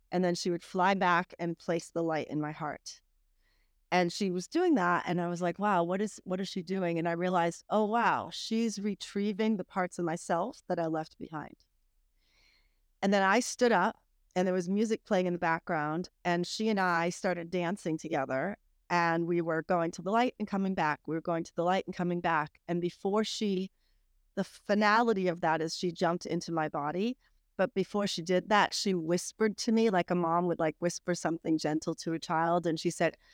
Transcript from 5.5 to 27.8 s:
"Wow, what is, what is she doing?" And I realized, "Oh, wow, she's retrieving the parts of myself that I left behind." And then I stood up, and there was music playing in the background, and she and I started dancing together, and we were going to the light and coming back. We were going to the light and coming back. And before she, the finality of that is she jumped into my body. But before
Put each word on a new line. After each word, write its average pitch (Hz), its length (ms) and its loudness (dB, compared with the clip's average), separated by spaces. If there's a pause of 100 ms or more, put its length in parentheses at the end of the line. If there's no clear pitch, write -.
"Wow, 196 240 2
what 180 180 0
is, 214 220 -6
what 185 180 -4
is 190 80 -6
she 185 140 -6
doing?" 175 340 -2
And 165 100 0
I 170 40 0
realized, 170 580 0
"Oh, 214 160 2
wow, 190 480 0
she's 226 460 -2
retrieving 208 760 -2
the 190 80 -4
parts - 360 -4
of 175 60 0
myself 175 640 -2
that 180 120 -2
I 165 80 0
left 156 320 -4
behind." - 360 -12 (1500)
And 196 100 4
then 202 80 4
I 196 180 4
stood 247 320 2
up, 185 240 2 (400)
and 180 120 2
there 180 80 0
was 180 120 -2
music 208 380 0
playing 185 220 2
in 175 60 0
the 175 60 -4
background, 165 720 -2 (160)
and 175 220 0
she 220 220 -2
and 208 100 2
I 175 320 2
started 175 400 -4
dancing 175 480 -2
together, 139 580 -2 (320)
and 170 380 2
we 175 140 0
were 165 200 0
going 170 300 0
to - 100 -14
the 170 80 -4
light 233 300 2
and 208 80 -4
coming 190 260 -2
back. 156 320 0
We 147 80 -4
were 160 80 -2
going 165 220 -2
to - 120 -12
the 170 80 0
light 185 220 2
and 185 100 -8
coming 175 240 -2
back. 165 480 -2
And 175 140 -2
before 196 420 -2
she, 196 460 -2 (640)
the 196 80 -2
finality 208 840 2
of 170 140 -2
that 160 200 2
is 160 160 -4
she 180 140 -2
jumped 170 340 0
into 170 260 -4
my 156 160 0
body. 160 480 -4 (420)
But 185 180 0
before 202 320 -2